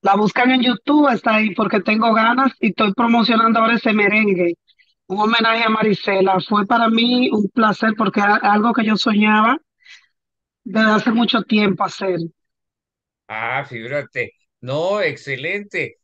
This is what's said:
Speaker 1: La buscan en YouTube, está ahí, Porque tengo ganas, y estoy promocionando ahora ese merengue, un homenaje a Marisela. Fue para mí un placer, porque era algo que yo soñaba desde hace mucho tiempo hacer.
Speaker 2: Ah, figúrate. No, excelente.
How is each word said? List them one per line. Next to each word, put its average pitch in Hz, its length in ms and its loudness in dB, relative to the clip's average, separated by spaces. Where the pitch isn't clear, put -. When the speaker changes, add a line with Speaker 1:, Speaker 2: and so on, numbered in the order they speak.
Speaker 1:
La 196 140 2
buscan 247 360 2
en 254 100 2
YouTube, 285 480 2
está 220 260 0
ahí, 214 180 0
Porque 208 260 0
tengo 220 340 0
ganas, 240 460 2
y 226 100 0
estoy 202 240 -2
promocionando 226 640 2
ahora 226 160 2
ese 220 180 -2
merengue, 202 600 0
un 185 120 -4
homenaje 226 440 0
a 220 60 0
Marisela. 196 680 0
Fue 208 180 0
para 226 240 2
mí 240 420 0
un 208 180 0
placer, 220 480 0
porque 208 220 -2
era 202 160 2
algo 214 380 2
que 226 100 0
yo 214 120 0
soñaba 214 640 2
desde 220 180 2
hace 214 220 0
mucho 226 300 0
tiempo 208 420 0
hacer. 185 340 -4
Speaker 2:
Ah, 117 400 -6
figúrate. 123 640 -10
No, 165 400 -4
excelente. 156 1040 -8